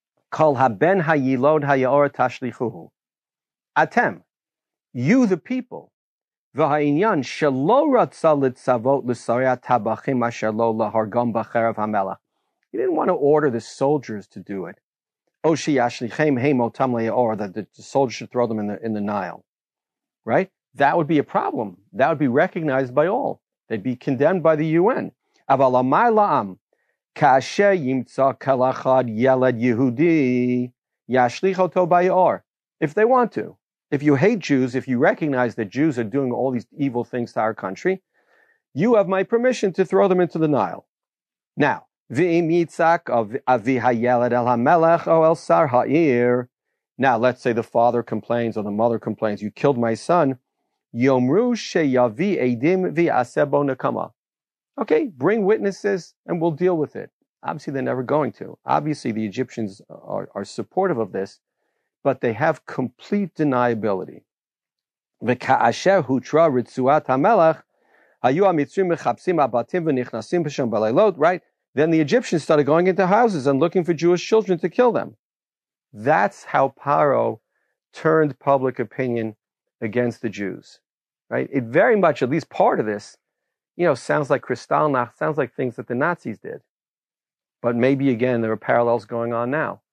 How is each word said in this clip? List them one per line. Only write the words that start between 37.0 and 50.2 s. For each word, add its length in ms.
things 300
to 60
our 140
country, 480
you 220
have 100
my 160
permission 520
to 100
throw 240
them 100
into 200
the 100
Nile. 400
Now, 300
v'im 360
yitzak 600
av-, 280
avi 320
hayeled 540
el 140
hamelech 600
o 160
el 140
sar 320
ha'ir. 800
Now, 180
let's 240
say 120
the 100
father 400
complains 540
or 80
the 80
mother 260
complains, 420
"You 120
killed 260
my 160
son." 440